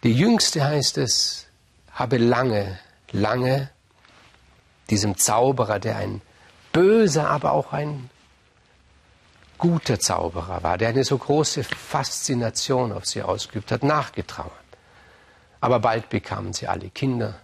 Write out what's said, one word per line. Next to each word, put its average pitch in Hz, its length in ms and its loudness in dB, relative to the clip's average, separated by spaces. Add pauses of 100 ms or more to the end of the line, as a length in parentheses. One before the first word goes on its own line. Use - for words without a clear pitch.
Die 120 100 4
Jüngste, 170 500 4
heißt 139 360 0
es, - 480 -2 (460)
habe 123 260 0
lange, 117 600 2 (340)
lange 127 580 0 (1200)
diesem 104 260 0
Zauberer, 117 600 2
der 107 180 -4
ein 98 240 -6 (520)
böser, 175 560 6
aber 147 240 0
auch 147 200 0
ein 147 380 -6 (1500)
guter 170 400 0
Zauberer 87 640 -2
war, 87 160 0
der 113 120 0
eine 131 120 2
so 135 140 0
große 143 480 0
Faszination 127 1300 -2
auf 101 140 -8
sie - 160 -4
ausgeübt - 500 -4
hat, 113 100 -2
nachgetrauert. 139 680 -2 (1080)
Aber 123 200 2
bald 113 300 0
bekamen 98 420 -6
sie - 160 -8
alle 92 220 -4
Kinder 117 540 -4